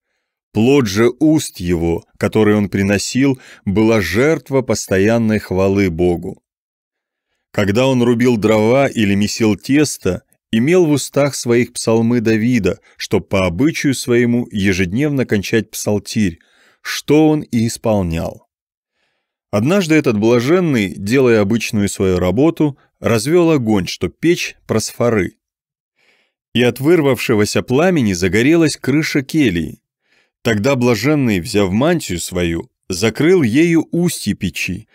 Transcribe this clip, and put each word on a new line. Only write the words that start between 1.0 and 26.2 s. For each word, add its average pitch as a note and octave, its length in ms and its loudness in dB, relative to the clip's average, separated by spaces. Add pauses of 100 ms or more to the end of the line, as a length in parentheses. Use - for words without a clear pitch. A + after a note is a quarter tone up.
уст D#3 380 0
его, E2+ 460 -2 (140)
который G#2+ 380 2
он G2+ 120 0
приносил, G#2 720 0 (240)
была A2 360 2
жертва C3 600 -2
постоянной G#2+ 760 0
хвалы G2 520 0
Богу. F2 520 -2 (1120)
Когда G#2 340 0
он C3 160 2
рубил A#2+ 340 2
дрова A2 520 2
или G2+ 260 0
месил G#2 420 0
тесто, C3 680 -2 (300)
имел D#3+ 340 2
в D3+ 40 -2
устах C#3+ 440 -2
своих A#2+ 380 0
псалмы A#2 480 0
Давида, A2 600 0 (160)
чтоб - 320 -4
по F#2+ 180 0
обычаю C3 480 -2
своему A#2+ 560 0
ежедневно G2+ 760 -2
кончать G#2+ 460 -2
псалтирь, G#2 680 -4 (420)
что D3+ 460 0
он D3+ 140 0
и A2+ 240 -2
исполнял. F2+ 800 -4 (1040)
Однажды D#3 460 0
этот C3 220 0
блаженный, A#2+ 800 0
делая A#2 440 2
обычную G#2 480 0
свою F#2 300 0
работу, C3+ 600 0 (220)
развёл C#3+ 500 2
огонь, A2 360 0
чтоб - 320 -8
печь - 380 -2 (100)
просфоры. A2 680 -2 (1200)